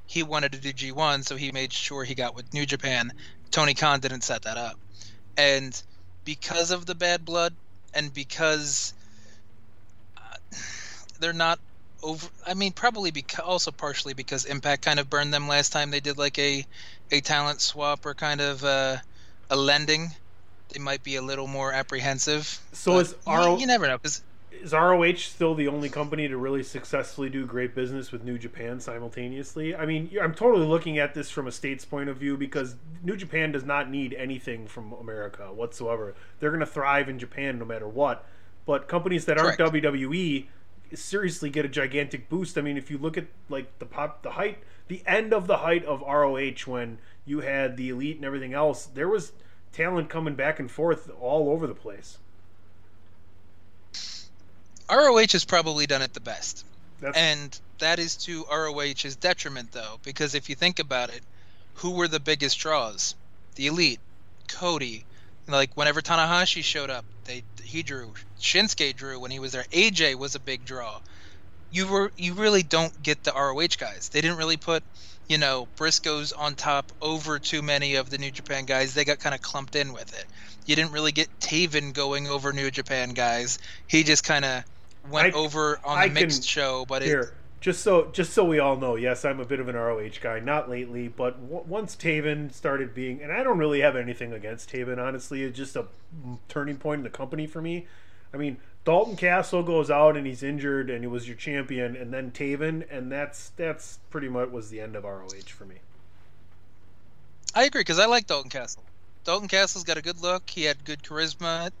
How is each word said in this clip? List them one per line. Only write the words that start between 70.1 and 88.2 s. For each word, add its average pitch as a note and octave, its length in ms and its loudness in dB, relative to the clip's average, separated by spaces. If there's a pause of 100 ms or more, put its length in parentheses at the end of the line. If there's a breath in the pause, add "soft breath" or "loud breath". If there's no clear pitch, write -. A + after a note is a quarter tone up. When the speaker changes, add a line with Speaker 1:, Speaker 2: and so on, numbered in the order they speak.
Speaker 1:
was C3+ 200 -4
a C3+ 40 -6
big B2+ 260 -6
draw. A#2+ 360 -8 (720 loud breath)
You F#3+ 160 2
were, G3 300 2
you F3 160 -2
really G#3 300 6
don't D#3+ 400 2
get D3+ 200 2
the C#3+ 100 2
R C3+ 200 2
O C#3+ 80 -2
H E3+ 160 2
guys. G2+ 320 -6
They D3+ 120 2
didn't E3 160 2
really D#3+ 200 0
put, E3 260 0 (440 loud breath)
you D#3 100 4
know, C3+ 380 2
Briscoes D3+ 600 0
on D3 180 -2
top C#3+ 460 0
over D#3 380 -2
too D3+ 220 -2
many C#3+ 340 2
of C3 140 0
the C#3 80 -4
New C#3 140 -6
Japan C3+ 320 -4
guys. C3 300 2
They D3 100 4
got C#3+ 160 2
kinda C#3 180 0
clumped C3+ 380 -6
in C#3 160 0
with A2+ 260 -10
it. G2 80 -10 (400 loud breath)
You D3 120 4
didn't D#3 160 2
really D3+ 180 2
get D3+ 160 2 (140)
Taven D3+ 520 2
going C#3+ 340 -2
over C#3 260 -2
New C#3 180 0
Japan C3 380 -2
guys. A#2+ 500 0 (280 loud breath)
He D#3+ 160 8
just D3+ 220 6
kinda C3+ 380 2 (460)
went D#3 240 6
Speaker 2:
I, D3+ 40 0
Speaker 1:
over D3+ 480 2
on D3 120 2
Speaker 2:
I F#3+ 120 8
Speaker 1:
the C#3+ 60 -2
mixed D#3 260 4
Speaker 2:
can, - 60 -4
Speaker 1:
show, C3 380 0
but C3 160 -2
it C3+ 40 0
Speaker 2:
here, C#3 280 2 (280)
just F3+ 200 0
so, E3+ 300 8
just E3 220 0